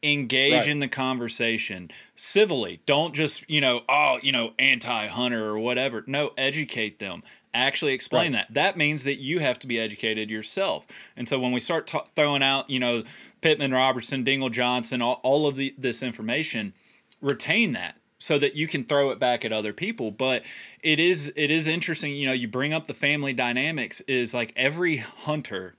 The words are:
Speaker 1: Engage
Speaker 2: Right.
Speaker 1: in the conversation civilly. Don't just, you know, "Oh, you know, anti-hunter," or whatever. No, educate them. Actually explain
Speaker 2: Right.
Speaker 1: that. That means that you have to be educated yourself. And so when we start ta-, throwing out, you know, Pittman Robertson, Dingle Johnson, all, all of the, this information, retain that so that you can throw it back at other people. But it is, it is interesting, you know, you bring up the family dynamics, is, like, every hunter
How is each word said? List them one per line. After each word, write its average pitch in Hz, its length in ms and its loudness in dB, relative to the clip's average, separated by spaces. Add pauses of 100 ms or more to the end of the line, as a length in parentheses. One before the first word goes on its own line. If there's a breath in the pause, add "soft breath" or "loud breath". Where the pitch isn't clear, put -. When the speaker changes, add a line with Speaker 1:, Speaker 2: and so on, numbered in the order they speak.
Speaker 1:
Engage 139 480 4
Speaker 2:
Right. 127 140 4
Speaker 1:
in 147 120 0
the 139 80 -2
conversation 117 1000 -2 (240 loud breath)
civilly. 139 720 2
Don't 151 300 2
just, 147 340 0
you 151 100 2
know, 123 300 2
"Oh, 139 320 4
you 135 100 0
know, 120 280 -2
anti-hunter," 120 840 0
or 107 160 -2
whatever. 123 460 -2
No, 139 320 -2
educate 135 640 -2
them. 92 240 -10 (300 loud breath)
Actually 135 400 2
explain 151 400 0
Speaker 2:
Right. 107 140 -2
Speaker 1:
that. 110 60 -18
That 180 240 2
means 147 280 2
that 139 140 0
you 139 200 -2
have 139 200 0
to - 80 -14
be 117 120 -2
educated 110 500 -2
yourself. 110 560 -2 (320 loud breath)
And 123 100 -6
so 139 120 0
when 127 140 0
we 123 60 0
start 160 280 0
ta-, - 180 -4 (100)
throwing 143 280 4
out, 135 260 2
you 131 100 -2
know, 120 240 0 (380 loud breath)
Pittman 143 320 4
Robertson, 131 500 2
Dingle 135 260 0
Johnson, 123 520 -2
all, 123 220 0
all 143 240 4
of 139 80 0
the, 135 220 -4
this 131 260 -2
information, 113 680 -4 (480 loud breath)
retain 175 500 2
that 90 260 -6 (220)
so - 180 2
that 139 180 2
you 151 120 -2
can 143 160 -4
throw 143 260 2
it 123 100 -4
back 123 260 2
at 110 80 -2
other 107 200 -2
people. 175 380 -6
But 131 320 -2 (400 loud breath)
it 156 160 4
is, 165 360 4
it 151 140 2
is 156 180 2
interesting, 160 480 -2
you 143 120 -2
know, 131 60 2
you 123 140 -2
bring 131 260 -2
up 160 140 -4
the 139 60 -8
family 143 400 0
dynamics, 127 680 -2
is, 123 320 0
like, 120 220 -2
every 156 420 0
hunter 110 800 -6